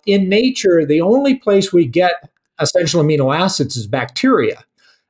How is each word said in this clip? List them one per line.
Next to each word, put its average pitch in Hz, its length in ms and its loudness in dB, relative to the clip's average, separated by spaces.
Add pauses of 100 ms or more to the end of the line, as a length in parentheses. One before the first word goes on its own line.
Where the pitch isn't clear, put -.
in 196 220 2
nature, 196 580 2
the 151 160 0
only 262 340 2
place 196 360 0
we 175 140 2
get 170 460 -2 (260)
essential 165 460 0
amino 147 340 0
acids 175 400 -4
is 107 80 -8
bacteria. 127 760 -2 (460)